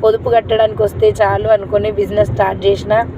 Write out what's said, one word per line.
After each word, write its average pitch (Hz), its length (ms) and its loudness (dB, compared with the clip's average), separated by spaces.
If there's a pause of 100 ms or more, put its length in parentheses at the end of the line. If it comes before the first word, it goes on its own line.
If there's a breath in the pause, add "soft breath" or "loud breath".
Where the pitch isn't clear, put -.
పొదుపు 220 260 0
కట్టడానికి 220 520 0
వస్తే 214 280 2
చాలు 208 380 0
అనుకొని 202 420 0
బిజినెస్ 202 420 0
స్టార్ట్ 190 340 -2
చేసిన. 208 380 0 (140)